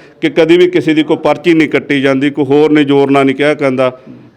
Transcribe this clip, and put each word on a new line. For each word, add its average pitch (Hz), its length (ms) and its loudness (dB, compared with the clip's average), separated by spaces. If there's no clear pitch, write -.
ਕਿ 160 100 -2
ਕਦੀ 165 260 2
ਵੀ 180 100 4
ਕਿਸੇ 160 280 0
ਦੀ 156 80 0
ਕੋਈ 156 140 -2
ਪਰਚੀ 165 380 0
ਨਹੀਂ 156 140 0
ਕੱਟੀ 139 340 -4
ਜਾਂਦੀ, 135 280 0
ਕੋਈ 143 140 -4
ਹੋਰ 147 280 2
ਨਹੀਂ 151 140 2
ਜ਼ੋਰ 139 240 2
ਨਾਲ 139 140 2
ਨਹੀਂ 135 120 0
ਕਿਹਾ 143 180 0
ਕਹਿੰਦਾ, 131 460 -4